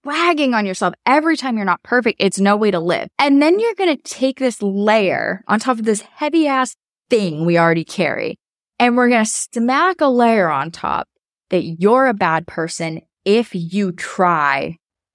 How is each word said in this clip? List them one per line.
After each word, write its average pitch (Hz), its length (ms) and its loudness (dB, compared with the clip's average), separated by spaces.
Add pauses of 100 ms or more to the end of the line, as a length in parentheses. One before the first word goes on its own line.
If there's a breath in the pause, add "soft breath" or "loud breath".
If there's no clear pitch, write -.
ragging 302 500 0
on 214 120 0
yourself 185 280 -4 (140)
every 302 300 2
time 254 180 -4
you're 208 100 -4
not 214 160 0
perfect, 240 400 -2
it's 190 180 0
no 196 160 4
way 214 140 0
to 185 100 0
live. 170 280 -2 (100)
And 277 240 4
then 330 180 4
you're 453 160 0
gonna 349 220 0
take - 400 -4
this 254 240 -4
layer 202 840 0
on 214 120 0
top 240 200 0
of 220 60 -6
this 214 160 0
heavy 302 440 0
ass 269 300 -2 (340)
thing 170 360 0
we 170 120 4
already 165 260 2
carry, - 540 -4 (400)
and 240 180 2
we're 247 140 4
gonna 226 160 2
smack 269 760 -2
a 294 60 2
layer 226 440 2
on 143 180 -4
top - 380 -6 (420)
that 180 140 0
you're 202 420 2
a 254 80 0
bad 170 320 -2
person 165 560 -8 (220)
if 220 320 0
you 180 380 -2
try 165 840 0 (380)